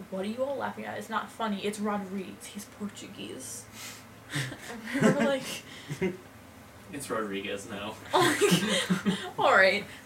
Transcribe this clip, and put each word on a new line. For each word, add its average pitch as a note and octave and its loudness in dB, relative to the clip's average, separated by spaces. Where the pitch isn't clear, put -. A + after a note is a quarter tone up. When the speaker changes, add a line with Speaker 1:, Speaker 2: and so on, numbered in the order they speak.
Speaker 1:
"What F#3+ -4
are G#3 -2
you A#3+ -2
all C#4 -2
laughing G#3 -6
at? G#3+ -8
It's G#3 -10
not A3 -4
funny. G3+ -2
It's G#3 -2
Rodriguez. G3 -4
He's - -12
Portuguese." - -10
<laughs> - -14
And C#4 2
we D#4 8
were C#4 4
like, C4 0
Speaker 2:
<laughs> F#3+ 0
Speaker 3:
It's - -10
Rodriguez G2 -4
now. - -8
Speaker 1:
<laughs> - -8
Like, G3+ 4
all D4+ 6
right. G3 8